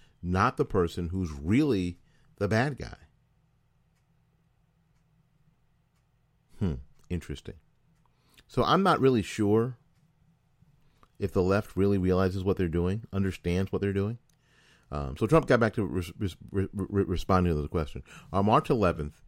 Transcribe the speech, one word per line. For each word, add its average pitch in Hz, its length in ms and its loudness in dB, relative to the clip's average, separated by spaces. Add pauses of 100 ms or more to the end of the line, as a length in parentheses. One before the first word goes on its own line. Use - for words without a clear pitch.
(220)
not 92 340 2
the 151 80 0
person 87 460 -2
who's 90 200 -4
really 90 680 0 (400)
the 101 100 -2
bad 123 280 0
guy. - 200 -12 (3500)
Hmm, 90 160 -2 (340)
interesting. - 460 -8 (920)
So - 160 -2
I'm 170 180 2
not 180 180 4
really 127 220 4
sure 110 540 0 (1400)
if 101 120 -4
the 98 100 2
left 95 340 0
really 101 220 2
realizes 92 440 2
what 92 140 0
they're 90 120 0
doing, 90 440 -2
understands 95 580 -2
what 92 100 -2
they're 98 120 -2
doing. 101 260 -2 (720)
Um, 71 280 -6
so 110 80 0
Trump 151 200 4
got 123 140 4
back 113 140 2
to 110 100 -2
res-, 85 340 -6
res-, 98 180 -6 (140)
re-, 95 220 -2
re-, 98 300 -2
responding 90 520 2
to 73 60 -2
the 71 80 -6
question. 78 340 -4 (300)
On 98 140 2
March 135 240 2
eleventh, 85 580 0